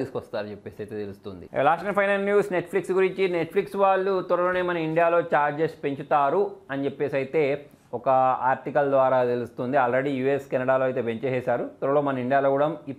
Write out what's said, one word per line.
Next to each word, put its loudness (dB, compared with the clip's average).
తీసుకొస్తారని -8
చెప్పేసి -16
అయితే -10
తెలుస్తుంది. -14
లాస్ట్ 0
and -2
ఫైనల్ 0
న్యూస్ 2
Netflix -2
గురించి. 2
Netflix -2
వాళ్ళు 2
త్వరలోనే 2
మన -2
ఇండియాలో 4
ఛార్జెస్ 0
పెంచుతారు 0
అని -4
చెప్పేసి -2
అయితే 0
ఒక -2
ఆర్టికల్ 0
ద్వారా 4
తెలుస్తుంది. -4
Already 0
యూఎస్, 0
కెనడాలో 2
అయితే -2
పెంచేసేశారు. -2
త్వరలో 2
మన -2
ఇండియాలో 2
కూడా 2
ఈ -10